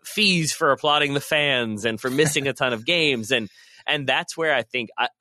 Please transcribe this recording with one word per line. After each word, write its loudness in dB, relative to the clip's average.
fees 0
for 2
applauding 2
the 0
fans 0
and -2
for -2
missing 0
a -2
ton 0
of -8
games. 0
And, 0
and -2
that's -2
where 0
I 2
think -6
I, 0